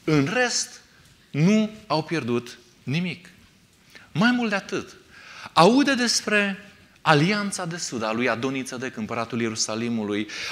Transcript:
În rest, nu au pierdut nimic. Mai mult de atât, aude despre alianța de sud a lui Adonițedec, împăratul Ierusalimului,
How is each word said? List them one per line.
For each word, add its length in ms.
În 280
rest, 480
nu 400
au 160
pierdut 560
nimic. 460
Mai 180
mult 200
de 60
atât, 400
aude 420
despre 720
alianța 600
de 120
sud 260
a 100
lui 160
Adonițedec, 680
împăratul 440
Ierusalimului, 880